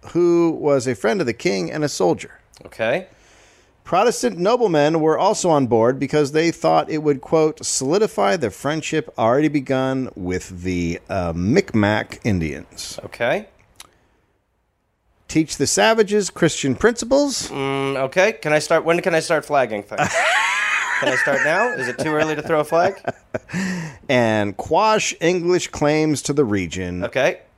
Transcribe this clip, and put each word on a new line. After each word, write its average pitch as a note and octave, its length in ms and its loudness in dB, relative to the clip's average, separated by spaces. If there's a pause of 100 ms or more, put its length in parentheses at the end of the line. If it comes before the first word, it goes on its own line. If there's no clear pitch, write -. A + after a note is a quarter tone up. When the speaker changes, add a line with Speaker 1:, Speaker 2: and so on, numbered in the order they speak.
Speaker 1:
who E3+ 420 4 (100)
was C#3 260 2
a B2+ 80 0
friend G#3 260 -2
of D3+ 60 0
the A#2 60 -2
king F3 400 -4
and D3+ 100 -4
a D3 60 0
soldier. - 520 -2 (260)
Speaker 2:
Okay. C3 400 -4 (760)
Speaker 1:
Protestant G#3+ 560 0
noblemen E3+ 640 2
were D#3 180 2
also F#3 300 2
on C#3+ 180 4
board A#2+ 320 4
because C#3+ 340 0
they D#3+ 180 2
thought D#3+ 400 0
it D#3 80 -2
would, D3 240 0
quote, D#3 420 0
"solidify G3 720 0
the B2+ 140 -2
friendship C4 580 -4 (100)
already B2 300 4
begun C3 680 -2
with F2+ 480 -6
the, F2 460 -2
uh, F2+ 260 -2
Micmac G#2 880 0
Indians." E2 840 -4
Speaker 2:
Okay. D3+ 420 -4 (1800)
Speaker 1:
Teach D#3 300 -2
the C#3 100 0
savages G#3 600 2
Christian - 480 0
principles. B3 720 0
Speaker 2:
Mm, C#3 480 -2
okay. F3+ 380 2
Can D#3 180 -4
I D3+ 60 4
start? D3+ 260 2
When E3+ 160 2
can F3+ 140 0
I D#3+ 60 4
start D#3 260 -2
flagging A#2 360 0
things? G#2 320 -4
Speaker 1:
<laughs> E5 60 0 (800)
Speaker 2:
Can - 80 0
I C3 80 -2
start C3+ 300 0
now? F#3 260 0
Is C3 160 -6
it B2 100 -8
too D#3 120 -4
early D#3 260 0
to D3+ 60 -8
throw D3+ 180 0
a D3 40 0
flag? F3+ 360 0 (1040)
Speaker 1:
And A2 480 2
quash G#3 640 0
English F3 500 0
claims D3+ 540 0
to C#3+ 120 -4
the C#3+ 100 2
region. F#2 600 -4
Speaker 2:
Okay. C#3 360 -2 (180)